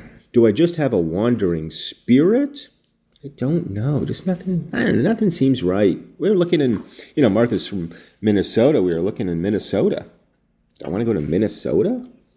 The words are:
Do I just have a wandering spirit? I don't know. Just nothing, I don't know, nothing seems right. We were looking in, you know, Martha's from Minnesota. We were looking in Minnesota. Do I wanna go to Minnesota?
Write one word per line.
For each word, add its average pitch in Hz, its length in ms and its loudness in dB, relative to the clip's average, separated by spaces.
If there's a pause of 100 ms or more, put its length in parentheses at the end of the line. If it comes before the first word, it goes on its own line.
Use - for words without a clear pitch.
(340)
Do 117 120 6
I 107 60 6
just 170 240 2
have 139 160 0
a 101 80 2
wandering 87 720 0
spirit? 202 1000 0 (560)
I 139 140 -12
don't 139 340 -4
know. 120 320 -2
Just - 240 -6
nothing, 175 460 -4
I - 100 -2
don't 107 140 0
know, 113 40 2
nothing 214 280 0
seems 135 340 0
right. 92 340 2 (200)
We 170 120 -2
were 214 60 2
looking 175 240 0
in, 120 240 0 (320)
you 147 80 2
know, 110 60 4
Martha's 104 380 0
from 85 240 -8 (300)
Minnesota. 107 600 2
We 87 100 0
were 82 80 -2
looking 95 280 -4
in 82 120 -4
Minnesota. 104 640 -2 (720)
Do 67 60 -14
I 71 40 -10
wanna 104 160 -2
go 113 80 0
to 85 80 -2
Minnesota? 98 840 -2 (320)